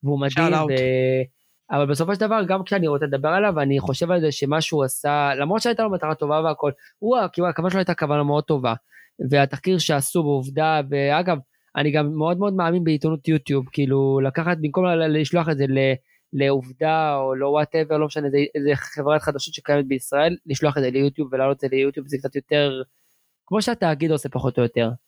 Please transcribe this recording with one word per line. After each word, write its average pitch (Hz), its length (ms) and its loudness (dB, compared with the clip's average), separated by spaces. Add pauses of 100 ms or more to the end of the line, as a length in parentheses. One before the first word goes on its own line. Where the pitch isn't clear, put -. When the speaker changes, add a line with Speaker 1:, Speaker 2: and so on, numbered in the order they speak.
Speaker 1:
והוא 143 160 0
מדהים, 139 340 2
Speaker 2:
Shout 156 40 2
out. 156 140 0
Speaker 1:
ו-, 131 640 0 (340)
אבל 143 140 2
בסופו 160 300 0
של 185 60 -8
דבר, 214 260 0
גם 190 160 0
כשאני 185 240 0
רוצה 147 180 0
לדבר 139 240 0
עליו, 185 300 2
אני 139 200 2
חושב 160 320 -2
על 180 100 2
זה 156 100 2
שמה 143 300 -2
שהוא 156 220 0
עשה, 143 520 0
למרות 160 260 -2
שהייתה 226 220 0
לו 214 80 0
מטרה 160 240 -2
טובה 151 300 0
והכל, 151 260 -2 (280)
הוא, 240 180 2 (160)
כאילו, 180 140 0
הכוונה 170 220 -2
שלו 190 100 0
הייתה 180 140 0
כוונה 147 300 0
מאוד 147 200 2
טובה, 127 300 0 (560)
והתחקיר 143 480 2
שעשו 156 460 0
בעובדה, 147 680 0
ואגב, 147 480 0 (380)
אני 147 160 0
גם 151 260 0
מאוד 165 220 0
מאוד 202 140 0
מאמין 175 300 0
בעיתונות 160 440 0
יוטיוב, 143 440 0
כאילו, 135 480 2
לקחת, 160 420 0
במקום 156 240 0
ל-, 180 100 2
ל-, 160 260 2
לשלוח 160 280 0
את 151 80 0
זה 139 120 2
ל-, 135 240 2 (400)
לעובדה, 139 840 0
או 135 200 -2
לא 143 260 0
whatever, 156 360 0
לא 156 80 2
משנה, 147 240 -4
זה, 139 80 2 (260)
זה 143 120 4
חברת 147 460 -2
חדשות 143 320 -4
שקיימת 143 340 0
בישראל, 143 580 0
לשלוח 147 320 0
את 139 60 0
זה 127 60 2
ליוטיוב, 139 420 0
ולהעלות 135 240 2
את - 60 -12
זה 139 100 -2
ליוטיוב, 139 360 0
זה 143 100 -4
קצת 135 180 -6
יותר, 143 460 0 (640)
כמו 208 160 0
שהתאגיד 165 500 0
עושה 139 180 -2
פחות 123 280 -2
או 127 60 2
יותר. 117 260 0 (180)